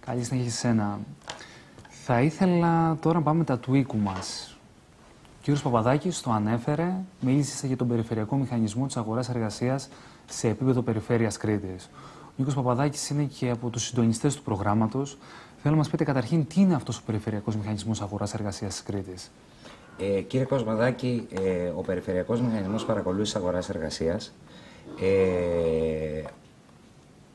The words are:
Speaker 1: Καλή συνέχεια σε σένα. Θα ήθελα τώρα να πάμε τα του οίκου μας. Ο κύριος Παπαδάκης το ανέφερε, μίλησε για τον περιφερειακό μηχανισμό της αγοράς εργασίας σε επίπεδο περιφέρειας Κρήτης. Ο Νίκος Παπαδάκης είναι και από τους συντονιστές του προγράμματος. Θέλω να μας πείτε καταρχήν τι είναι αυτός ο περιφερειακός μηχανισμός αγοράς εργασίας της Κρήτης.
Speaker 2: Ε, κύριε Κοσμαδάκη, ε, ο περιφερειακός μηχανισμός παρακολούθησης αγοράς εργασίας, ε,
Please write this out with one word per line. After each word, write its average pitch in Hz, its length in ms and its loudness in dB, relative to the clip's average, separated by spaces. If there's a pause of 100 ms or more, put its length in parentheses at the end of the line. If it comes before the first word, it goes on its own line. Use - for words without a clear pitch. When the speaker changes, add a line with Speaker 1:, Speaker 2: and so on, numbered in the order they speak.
Speaker 1:
Καλή 123 180 -4
συνέχεια 123 280 -2
σε 110 60 -4
σένα. 107 420 2 (880)
Θα - 320 2
ήθελα 165 800 4
τώρα 165 160 4
να 160 60 2
πάμε 156 200 4
τα 131 140 0
του 127 160 0
οίκου 135 240 2
μας. 95 600 -4 (680)
Ο - 180 -20
κύριος 143 200 2
Παπαδάκης 135 600 2
το 127 100 -2
ανέφερε, 120 640 0 (260)
μίλησε 139 480 0
για 131 80 0
τον 123 120 0
περιφερειακό 113 480 0
μηχανισμό 120 500 0
της 135 120 -4
αγοράς 117 320 -2
εργασίας 123 600 -2 (400)
σε - 180 -2
επίπεδο 127 340 2
περιφέρειας 113 560 0
Κρήτης. 95 520 -2 (360)
Ο - 100 -20
Νίκος 135 180 0
Παπαδάκης 127 560 0
είναι 147 140 0
και 131 260 -2
από 120 200 -2
τους 117 140 -4
συντονιστές 117 520 2
του - 80 -16
προγράμματος. 110 760 0 (440)
Θέλω 147 120 2
να 156 60 6
μας 147 100 2
πείτε 165 140 0
καταρχήν 135 440 2
τι - 140 2
είναι 185 140 6
αυτός 123 220 -2
ο - 80 -14
περιφερειακός 107 500 -2
μηχανισμός 107 460 -2
αγοράς 101 320 -4
εργασίας 104 400 -6
της - 100 -10
Κρήτης. 92 480 -6 (680)
Speaker 2:
Ε, 98 240 0
κύριε 131 240 0
Κοσμαδάκη, 117 880 0
ε, 90 440 0
ο 92 60 -6
περιφερειακός 92 600 -2
μηχανισμός 110 440 -2
παρακολούθησης 101 500 -2
αγοράς 90 340 -2
εργασίας, 80 640 -4 (680)
ε, 82 1200 2 (1120)